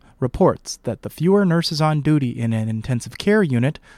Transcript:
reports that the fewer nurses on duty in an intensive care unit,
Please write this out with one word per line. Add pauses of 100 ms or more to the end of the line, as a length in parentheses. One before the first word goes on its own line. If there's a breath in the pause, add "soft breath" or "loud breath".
(200 soft breath)
reports
that
the
fewer
nurses
on
duty
in
an
intensive
care
unit, (180 soft breath)